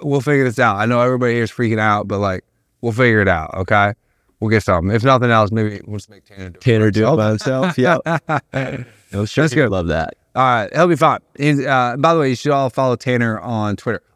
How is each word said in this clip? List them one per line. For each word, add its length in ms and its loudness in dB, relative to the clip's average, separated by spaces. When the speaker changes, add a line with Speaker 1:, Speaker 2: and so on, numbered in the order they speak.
Speaker 1:
we'll 180 0
figure 240 2
this 160 -2
out. 160 2
I 100 -2
know 140 2
everybody 340 0
here 80 0
is 80 -4
freaking 300 -2
out, 260 0
but, 140 -4
like, 240 -4
we'll 100 -2
figure 280 4
it 60 2
out. 280 0
Okay, 400 0
we'll 100 -4
get 140 2
something. 320 0
If 80 0
nothing 300 2
else, 180 4
maybe 340 -4
we'll 120 -12
just 120 -16
make 160 -20
Tanner 260 -16
do 80 -20
it 20 -20
Speaker 2:
Tanner 260 2
Speaker 1:
by 40 4
Speaker 2:
do 220 2
it 40 2
by 140 0
Speaker 1:
himself. 440 -2
Speaker 2:
himself. 320 0
Yeah. 320 -4
Speaker 1:
<laughs> 320 -8
Speaker 2:
I'm 140 -4
sure 160 0
Speaker 1:
That's 100 0
Speaker 2:
he'd 100 2
Speaker 1:
good. 80 2
Speaker 2:
love 180 -2
that. 260 -2
Speaker 1:
All 80 2
right, 280 0
he'll 140 2
be 80 2
fine. 240 2
He's, 300 0
uh, 320 0
by 160 2
the 60 2
way, 80 0
you 80 0
should 160 -2
all 180 0
follow 240 0
Tanner 460 -2
on 340 -4
Twitter. 280 -6